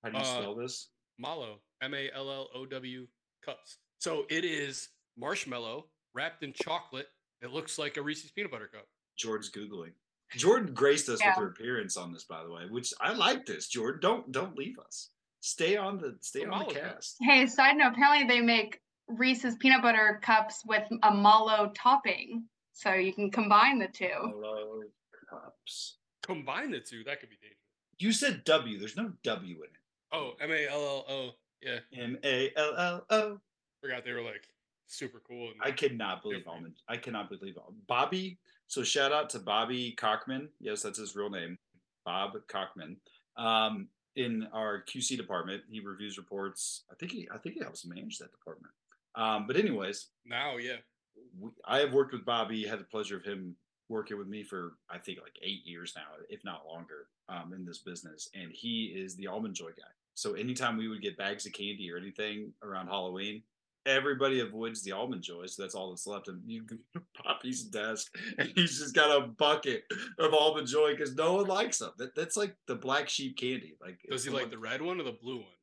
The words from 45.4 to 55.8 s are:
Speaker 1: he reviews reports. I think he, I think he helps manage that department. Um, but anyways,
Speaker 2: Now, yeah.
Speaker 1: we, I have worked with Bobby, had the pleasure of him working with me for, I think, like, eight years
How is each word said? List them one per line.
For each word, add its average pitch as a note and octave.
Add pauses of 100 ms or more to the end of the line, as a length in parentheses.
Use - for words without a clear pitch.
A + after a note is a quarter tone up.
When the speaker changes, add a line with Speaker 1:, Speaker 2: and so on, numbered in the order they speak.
Speaker 1:
he A2
reviews G2
reports. G2
I -
think -
he, A3
I G#3+
think -
he E4
helps -
manage -
that -
department. - (440)
Um, A2
but C3+
anyways, G#2+ (160)
Speaker 2:
Now, B2
yeah. A#2+ (600)
Speaker 1:
we, A2 (160)
I B2
have C#3+
worked C3+
with A2
Bobby, A2
had G#2
the F#2
pleasure G2+
of F2
him F#2+ (340)
working G#2+
with G2
me G#2
for, F2+ (160)
I E2+
think, F2+
like, -
eight F#2+
years E2+